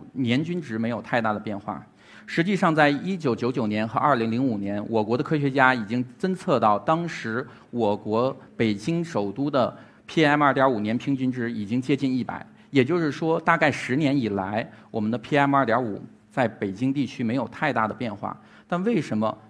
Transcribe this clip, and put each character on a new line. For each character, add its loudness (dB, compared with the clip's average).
年 2
均 -4
值 -6
没 -2
有 -4
太 -2
大 0
的 -4
变 -6
化。 -10
实 0
际 0
上， 4
在 6
一 -2
九 0
九 -2
九 -2
年 -2
和 -4
二 4
零 0
零 0
五 -2
年， -4
我 0
国 0
的 0
科 -2
学 0
家 4
已 -4
经 -2
侦 -2
测 0
到， 4
当 -2
时 -6
我 0
国 -2
北 2
京 -2
首 -4
都 -4
的 2
P 2
M 4
二 6
点 4
五 0
年 -2
平 -2
均 0
值 -4
已 -6
经 -2
接 0
近 -2
一 -2
百， -10
也 6
就 0
是 0
说， 0
大 4
概 4
十 -4
年 2
以 0
来， -2
我 -4
们 0
的 0
P -2
M 4
二 4
点 2
五 -6
在 2
北 -4
京 -2
地 -2
区 -6
没 0
有 -2
太 -2
大 2
的 -4
变 -6
化。 -8
但 -4
为 2
什 -4
么 0